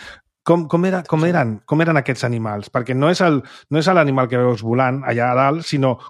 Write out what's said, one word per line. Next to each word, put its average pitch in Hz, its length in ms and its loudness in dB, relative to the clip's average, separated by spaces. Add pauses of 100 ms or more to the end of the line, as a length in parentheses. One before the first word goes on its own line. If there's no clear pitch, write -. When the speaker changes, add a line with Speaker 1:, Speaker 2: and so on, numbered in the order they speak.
(440)
Speaker 1:
Com, 170 240 2
com 170 180 0
era, 185 180 -2
com 156 180 -2
Speaker 2:
Sí. 165 80 2
Speaker 1:
eren, 120 360 -2
com 151 160 0
eren 165 160 2
aquests 131 260 -2
animals? 110 480 -4
Perquè 127 240 -4
no 139 140 2
és 180 120 0
el, 156 200 2 (280)
no 147 100 0
és 156 80 0
l'animal 143 420 2
que 127 80 0
veus 123 240 2
volant 127 420 0
allà 120 280 0
a 123 40 0
dalt, 139 280 2
sinó 135 340 0 (120)